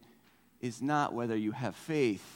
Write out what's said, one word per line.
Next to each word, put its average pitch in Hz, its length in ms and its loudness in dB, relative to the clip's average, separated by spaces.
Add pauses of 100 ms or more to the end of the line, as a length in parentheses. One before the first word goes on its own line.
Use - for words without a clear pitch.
(600)
is 117 200 -6
not 147 320 2
whether 113 240 0
you 107 140 2
have 123 240 -4
faith 131 500 0 (100)